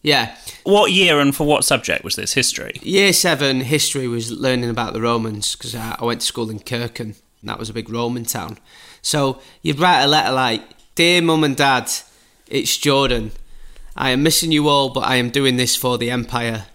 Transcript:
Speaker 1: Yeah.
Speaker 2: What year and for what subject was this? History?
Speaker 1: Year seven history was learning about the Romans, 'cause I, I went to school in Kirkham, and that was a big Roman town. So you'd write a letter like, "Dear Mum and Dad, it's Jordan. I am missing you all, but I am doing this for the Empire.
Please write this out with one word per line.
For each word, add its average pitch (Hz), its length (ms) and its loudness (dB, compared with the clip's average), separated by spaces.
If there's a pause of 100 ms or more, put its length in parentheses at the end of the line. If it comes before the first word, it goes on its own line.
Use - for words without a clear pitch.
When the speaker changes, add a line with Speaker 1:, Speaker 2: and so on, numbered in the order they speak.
Speaker 1:
Yeah. 131 340 0 (280)
Speaker 2:
What 202 280 4
year 175 280 4
and 139 160 2
for 151 120 -2
what 147 160 2
subject - 400 0
was - 120 -6
this? - 180 -6
History? - 480 -4
Speaker 1:
Year 190 320 2
seven 139 480 2
history 135 460 0
was 117 240 -4
learning 123 380 0
about 117 240 -4
the 110 80 -4
Romans, 113 540 -2
'cause 117 200 -12
I, 113 240 -8
I - 40 -6
went 117 180 -2
to - 60 -4
school 113 220 -4
in 107 100 -10
Kirkham, 117 560 -8 (260)
and 104 80 -14
that 107 100 -6
was 110 100 -8
a 107 40 -12
big 110 160 -8
Roman 120 360 -4
town. 90 320 -8 (440)
So 135 380 0 (220)
you'd 147 180 -2
write 175 240 6
a 143 40 4
letter 143 260 4
like, 127 280 0 (340)
"Dear 175 260 6
Mum 160 220 4
and 135 120 2
Dad, 131 340 2 (580)
it's 131 280 -2
Jordan. 127 560 0 (640)
I 131 140 0
am 131 140 2
missing 160 280 0
you 147 160 2
all, 139 220 4
but 131 120 -2
I 127 160 0
am 123 120 2
doing 135 280 2
this 123 180 0
for 123 220 -2
the 120 140 -4
Empire. 117 640 -4